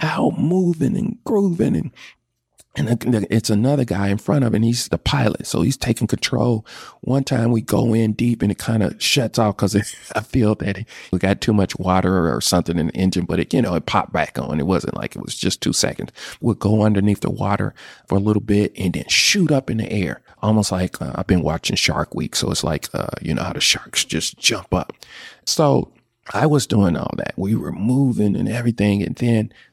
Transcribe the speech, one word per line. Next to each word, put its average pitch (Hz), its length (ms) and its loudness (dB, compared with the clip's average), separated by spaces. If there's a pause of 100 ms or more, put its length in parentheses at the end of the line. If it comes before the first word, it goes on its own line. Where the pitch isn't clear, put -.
out, 156 380 -2
moving 170 580 0
and - 280 -4
grooving. 196 520 0
And, - 160 -4 (840)
and - 120 -2
the, 117 320 0
the, - 140 -2
it's 110 160 0
another 127 340 2
guy 101 240 -2
in 101 100 0
front 147 260 0
of 113 80 0
it, - 40 2
and 107 80 2
he's 120 240 0
the - 100 -2
pilot. - 480 0
So - 160 0
he's 131 140 2
taking 113 320 -2
control. 120 580 0 (360)
One 135 200 0
time 120 300 0
we 113 80 2
go 113 340 2
in 110 200 2
deep, 117 280 0
and 104 80 2
it - 80 -2
kinda 110 400 0
shuts - 400 0
off 107 180 2
'cause 101 200 0
it, 101 100 0 (160)
<laughs> - 140 -8
I - 40 -2
feel 107 360 2
that 98 280 -6 (280)
we 92 80 0
got 95 200 2
too - 120 0
much 101 260 2
water 92 560 2
or - 60 -2
something 85 380 0
in 80 100 0
the - 60 -6
engine, 92 320 0
but 85 120 -2
it, - 160 -2
you - 80 4
know, 90 140 0
it 78 100 -4
popped - 260 -2
back - 260 -2
on. 69 200 -4
It 71 80 0
wasn't 90 300 0
like - 180 -8
it - 80 -12
was - 140 -10
just - 240 -2
two - 120 -2
seconds. - 380 -2 (300)
We'll 113 160 0
go 107 260 2
underneath 104 380 2
the - 100 -2
water 101 440 -2 (340)
for - 80 2
a 98 40 4
little 104 220 2
bit 104 340 2
and 92 160 -2
then 76 160 -6
shoot - 440 2
up 135 180 0
in 113 60 -2
the 110 140 -4
air. 98 320 -2 (200)
Almost 107 300 2
like, 92 280 -2
uh, 67 140 -6
I've - 140 -6
been 90 140 4
watching - 340 -2
Shark - 380 -2
Week. - 200 -6
So - 160 -2
it's - 140 -2
like, - 280 -2
uh, - 160 -4 (140)
you - 120 -2
know - 100 -2
how - 80 -6
the - 80 -6
sharks - 440 -2
just - 320 -4
jump 98 380 -2
up. 87 180 -2 (540)
So - 460 2 (400)
I 104 140 2
was 147 200 2
doing 95 300 2
all - 220 -4
that. - 180 -6
We 101 180 0
were - 180 -4
moving 117 600 2
and 98 140 0
everything. 107 540 2
And - 140 -4
then 113 360 2 (200)